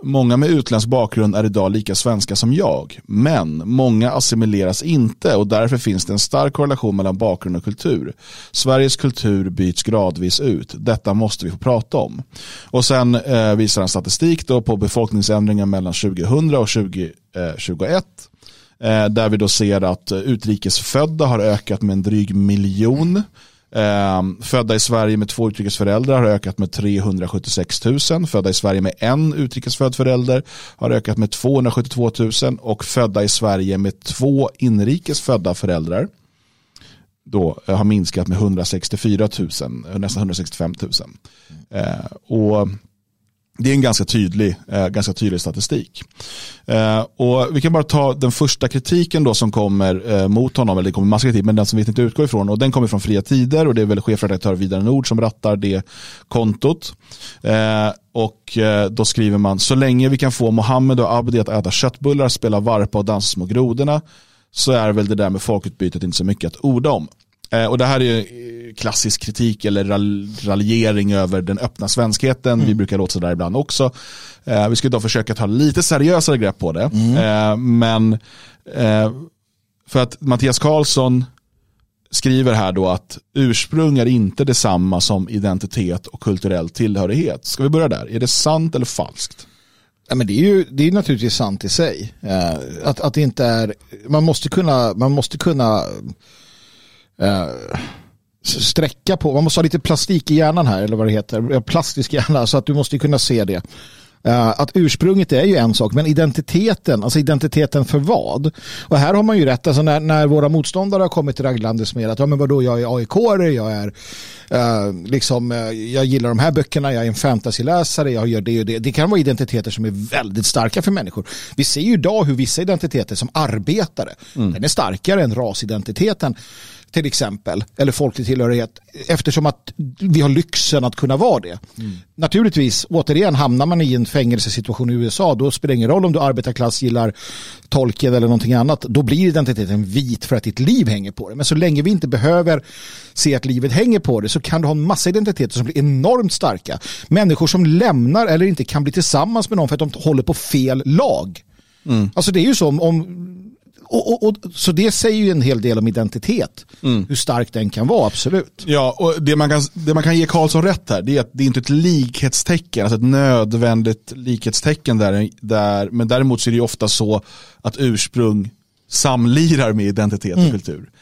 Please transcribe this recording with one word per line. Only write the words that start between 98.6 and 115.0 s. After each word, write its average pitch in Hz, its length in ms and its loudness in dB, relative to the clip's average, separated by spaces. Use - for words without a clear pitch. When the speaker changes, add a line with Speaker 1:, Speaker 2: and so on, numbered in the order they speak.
Speaker 2:
sträcka 160 480 -2
på, 147 180 0
man 151 100 2
måste 160 140 2
ha 160 40 2
lite 160 160 2
plastik 156 520 0
i 151 40 4
hjärnan 160 320 4
här, 98 160 2
eller 107 140 0
vad 110 100 2
det 107 60 2
heter, 113 400 -2
eh, 127 80 2
plastisk - 520 -2
hjärna, 135 340 0
så 147 120 2
att - 80 -4
du 143 80 0
måste 143 240 -2
kunna 147 200 2
se 117 260 2
det. 90 180 -4
Eh, 120 240 4
att 135 260 0
ursprunget 185 580 2
är 135 120 4
ju 196 120 4
en 117 180 4
sak, 107 180 0
men 151 140 2
identiteten, 156 1000 0
alltså 123 140 0
identiteten 147 640 2
för 151 140 0
vad? 139 520 0
Och - 180 0
här 151 160 4
har 208 80 4
man 220 160 4
ju 156 60 4
rätt, 127 220 0
alltså 147 160 2
när, 156 180 2
när 156 260 2
våra 147 220 4
motståndare 190 540 0
har 180 60 2
kommit 143 320 -2
raglandes 113 540 -2
med 113 160 -2
att, 107 80 -4
"Ja, 143 80 2
men 143 120 2
vadå, 139 240 2
jag 120 200 0
är 120 140 -2
A 123 40 -2
I 110 60 -4
K-are, 196 440 2
jag 110 220 -2
är, 104 200 -6
eh, 113 420 0